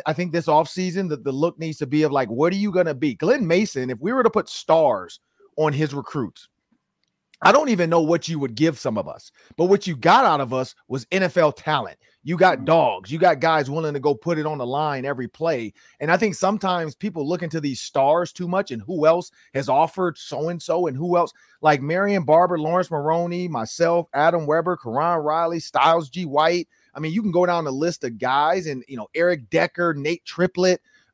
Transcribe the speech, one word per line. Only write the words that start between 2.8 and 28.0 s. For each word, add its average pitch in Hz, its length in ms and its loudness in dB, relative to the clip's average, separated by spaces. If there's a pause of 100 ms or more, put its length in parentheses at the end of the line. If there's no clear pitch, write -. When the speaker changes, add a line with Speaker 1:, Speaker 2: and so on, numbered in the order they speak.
Speaker 1:
be? 131 220 -2
Glenn 220 320 0
Mason, 165 420 0
if 117 100 -8
we 175 140 -4
were 262 100 2
to 226 60 4
put 208 200 -2
stars 123 680 0 (380)
on 151 160 2
his 143 200 -2
recruits, 139 560 -8 (960)
I 190 60 8
don't 285 180 4
even 175 200 2
know 170 120 4
what 160 280 0
you 160 100 -6
would 127 160 -6
give 151 240 2
some 110 180 -4
of - 120 -6
us, - 200 -18 (280)
but 165 80 2
what 202 200 4
you 165 120 -6
got 196 260 6
out 160 160 4
of 123 140 -6
us 127 220 -4 (120)
was 127 240 -8
N 190 120 0
F 170 120 -2
L 160 160 6
talent. 123 460 -4 (260)
You 160 140 -4
got 175 180 4
Speaker 2:
Mm-hmm. - 100 -8
Speaker 1:
dogs, 131 460 0
you 160 80 -6
got 160 220 2
guys 156 280 0
willing 151 240 -4
to 143 60 -6
go 139 160 2
put 165 220 -4
it 151 80 -2
on 151 140 -6
the 123 60 -6
line 139 380 -4
every 131 240 -6
play. 131 460 -4 (260)
And 147 100 -4
I 175 60 4
think 196 200 0
sometimes 185 600 -2
people 160 320 -6
look 175 160 -4
into 160 160 -6
these 143 220 -6
stars 151 500 0
too 180 160 -10
much 190 240 -4
and 113 100 -8
who 151 240 -2
else 170 240 4 (240)
has 135 140 -4
offered 165 500 0
so-and-so 165 720 -4
and 135 80 -6
who 175 220 0
else, 175 160 0 (260)
like 151 220 4
Marion 185 420 0
Barber, 170 340 4
Lawrence 170 320 0
Maroney, 170 600 -2
myself, 165 640 0
Adam 160 320 2
Weber, 165 320 0
Karan 156 420 -2
Riley, 165 400 -2
Styles 151 500 2
G 185 140 -8
White. 160 460 0 (260)
I 139 60 -12
mean, 156 100 -4
you 214 100 -2
can 202 100 -2
go 175 140 2
down 170 200 0
the 135 80 -6
list 156 320 -4